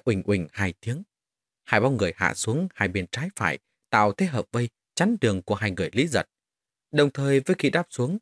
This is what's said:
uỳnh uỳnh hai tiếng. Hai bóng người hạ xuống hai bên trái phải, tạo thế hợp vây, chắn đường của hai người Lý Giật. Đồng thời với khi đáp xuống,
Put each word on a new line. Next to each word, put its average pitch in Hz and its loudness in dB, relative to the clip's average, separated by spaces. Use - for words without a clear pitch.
uỳnh 98 0
uỳnh 95 0
hai 95 -2
tiếng. 139 -8
Hai 110 2
bóng 131 2
người 92 0
hạ 87 -2
xuống 151 -2
hai 101 0
bên 92 -2
trái 151 -6
phải, 82 -2
tạo 107 4
thế 190 0
hợp 143 -2
vây, 120 -2
chắn 214 2
đường 98 2
của 101 -2
hai 101 0
người 87 -2
Lý 135 2
Giật. 113 -2
Đồng 147 4
thời 139 2
với 185 0
khi 143 2
đáp 170 -2
xuống, 143 -2